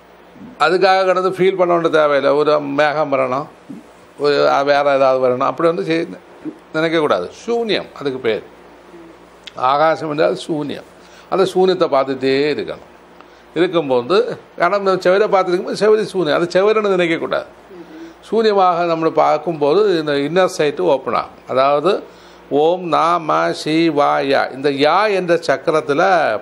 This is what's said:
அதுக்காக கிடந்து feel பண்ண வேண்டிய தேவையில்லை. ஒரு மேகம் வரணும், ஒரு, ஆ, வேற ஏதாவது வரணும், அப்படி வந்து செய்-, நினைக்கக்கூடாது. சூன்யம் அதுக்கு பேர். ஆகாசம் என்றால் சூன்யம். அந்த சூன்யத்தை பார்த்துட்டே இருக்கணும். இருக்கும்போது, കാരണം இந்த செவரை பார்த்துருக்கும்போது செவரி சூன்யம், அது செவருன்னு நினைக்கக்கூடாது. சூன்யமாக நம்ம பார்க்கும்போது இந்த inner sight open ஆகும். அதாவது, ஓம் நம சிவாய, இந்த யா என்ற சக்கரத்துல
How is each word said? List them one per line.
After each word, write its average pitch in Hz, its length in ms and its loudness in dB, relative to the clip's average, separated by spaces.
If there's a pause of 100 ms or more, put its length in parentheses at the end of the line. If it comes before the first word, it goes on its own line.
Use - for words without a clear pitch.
(580)
அதுக்காக 190 460 2
கிடந்து 185 260 0
feel 185 260 0
பண்ண 175 160 2
வேண்டிய 165 220 0
தேவையில்லை. 143 380 2
ஒரு 151 280 2
மேகம் 143 520 -2
வரணும், 131 340 -2 (720)
ஒரு, 143 300 2
ஆ, 139 140 2
வேற 143 320 2
ஏதாவது 131 340 2
வரணும், 127 180 0
அப்படி 147 220 0
வந்து 180 140 -2
செய்-, 165 440 -6 (480)
நினைக்கக்கூடாது. 156 560 0 (160)
சூன்யம் 226 480 -2
அதுக்கு 135 240 -8
பேர். 117 240 -2 (1120)
ஆகாசம் 147 560 0
என்றால் 170 260 0 (100)
சூன்யம். 147 380 -8 (440)
அந்த 185 160 2
சூன்யத்தை 180 440 0
பார்த்துட்டே 135 640 0
இருக்கணும். - 600 -12 (400)
இருக்கும்போது, 165 840 0 (200)
കാരണം 196 280 0
இந்த 185 240 0
செவரை 196 120 4
பார்த்துருக்கும்போது 190 580 0
செவரி 214 320 2
சூன்யம், 156 280 0
அது 170 100 -2
செவருன்னு 208 480 2
நினைக்கக்கூடாது. 160 480 -2 (840)
சூன்யமாக 190 560 2
நம்ம 165 240 0
பார்க்கும்போது 151 880 2
இந்த 151 140 -2
inner 156 460 0
sight 151 220 0
open 135 340 0
ஆகும். 69 160 -4 (180)
அதாவது, 143 540 0 (460)
ஓம் 160 340 0
நம 160 680 0
சிவாய, 147 1040 0
இந்த 135 180 -2
யா 165 440 2
என்ற 175 200 0
சக்கரத்துல 151 640 0 (420)